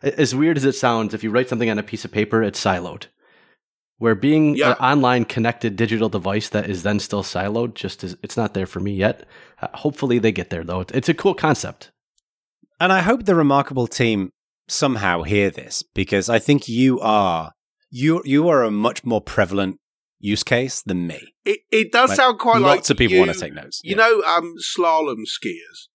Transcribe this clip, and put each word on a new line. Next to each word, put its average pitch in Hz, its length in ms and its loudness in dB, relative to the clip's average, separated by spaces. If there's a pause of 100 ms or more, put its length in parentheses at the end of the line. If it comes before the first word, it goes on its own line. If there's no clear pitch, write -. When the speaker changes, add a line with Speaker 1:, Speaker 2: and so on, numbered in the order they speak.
Speaker 1:
a-, 143 180 -4
as 123 140 2
weird 151 240 2
as 131 60 -2
it 139 100 2
sounds, 113 380 0
if 107 120 -8
you 110 60 -4
write 127 180 2
something 117 220 -2
on 104 80 -2
a 104 40 -4
piece - 220 -10
of 95 80 -12
paper, 110 300 0
it's 101 200 -4
siloed. 90 440 -2 (920)
Where 113 160 2
being 147 420 4
Speaker 2:
Yeah. 127 160 2
Speaker 1:
an - 40 0
online 127 480 2
connected 113 500 -2
digital 110 360 0
device 98 400 -4
that 101 180 -2
is 90 140 -6
then 104 180 0
still 101 220 -4
siloed, 110 520 -4
just - 300 -12
is, 87 180 -10
it's - 140 -8
not 220 160 -2
there 190 140 -2
for - 140 -10
me 101 120 -4
yet. 101 340 -2 (340)
Uh, - 120 -8
hopefully 135 460 0
they 110 140 2
get 90 180 -6
there, 85 140 -6
though. 90 280 -6
It's 131 160 -2
a 165 60 2
cool 190 200 0
concept. - 560 -2 (880)
Speaker 3:
And 180 140 2
I 185 80 4
hope 226 240 0
the 190 100 4
Remarkable 139 520 2
team 107 440 0 (380)
somehow 101 540 0
hear 101 260 2
this, - 340 -8 (120)
because 98 340 0
I 117 100 2
think 143 300 0
you 123 320 2
are, 95 520 0 (360)
you, 151 380 0
you 147 220 2
are 143 140 4
a 113 80 0
much 107 340 -2
more 113 180 0
prevalent 95 560 -2 (400)
use 101 240 -2
case 127 400 -2
than 90 240 -4
me. - 260 -12 (120)
Speaker 2:
It, 214 160 -2 (100)
it 220 220 2
does 240 180 4
Speaker 3:
Like, 196 60 0
Speaker 2:
sound 254 220 2
quite 226 220 2
Speaker 3:
lots - 300 2
Speaker 2:
like - 40 4
Speaker 3:
of - 40 -4
people 120 160 2
Speaker 2:
you, 180 60 8
Speaker 3:
wanna 87 140 4
take 73 200 -8
notes. - 300 -14
Speaker 2:
you 190 120 -6
Speaker 3:
Yeah. - 0 - (120)
Speaker 2:
know, 220 160 4
um, 170 300 0 (220)
slalom 160 480 0
skiers. - 720 -12